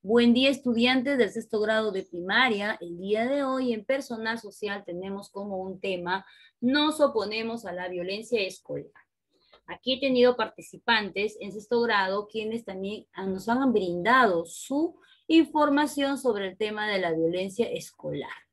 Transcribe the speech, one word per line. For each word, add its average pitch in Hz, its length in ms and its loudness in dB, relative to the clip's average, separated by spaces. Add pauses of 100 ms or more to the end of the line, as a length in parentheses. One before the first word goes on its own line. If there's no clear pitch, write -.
Buen 240 280 6
día, 269 160 6
estudiantes 254 640 0
del 208 140 4
sexto 220 280 -4
grado 220 320 0
de 190 120 -4
primaria. 208 760 0
El 175 160 -10
día 208 300 0
de 285 160 0
hoy 262 320 0
en 214 100 -6
personal 233 540 -4
social 202 480 -8
tenemos 196 460 -10
como 202 260 -8
un 190 220 -8
tema, 185 440 -4 (380)
"Nos 294 400 2
oponemos 226 640 0
a 175 80 -8
la 180 140 -6
violencia 196 520 -4
escolar". 185 520 -6 (760)
Aquí 247 280 -4
he 254 60 -2
tenido 247 380 6
participantes 214 1000 -2
en 196 120 -10
sexto 214 300 0
grado 202 460 0
quienes 220 360 -6
también, 196 500 -8
ah, 190 120 -10
nos 190 240 -4
han 254 240 2
brindado 180 720 4
su 311 500 -4 (300)
información 285 920 4
sobre 202 300 0
el 185 60 -12
tema 214 320 -4
de 196 120 0
la 175 120 0
violencia 180 560 0
escolar. 151 640 -8 (240)